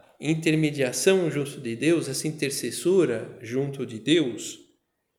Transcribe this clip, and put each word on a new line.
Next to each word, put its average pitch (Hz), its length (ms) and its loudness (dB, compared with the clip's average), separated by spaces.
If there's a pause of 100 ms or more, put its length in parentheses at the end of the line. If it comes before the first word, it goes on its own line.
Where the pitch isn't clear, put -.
(200)
intermediação 156 1080 2
junto 139 300 -4
de 117 160 -6
Deus, 143 320 2
essa 135 200 -4
intercessora 143 1120 0
junto 131 440 -4
de 113 140 -10
Deus. 139 600 0 (600)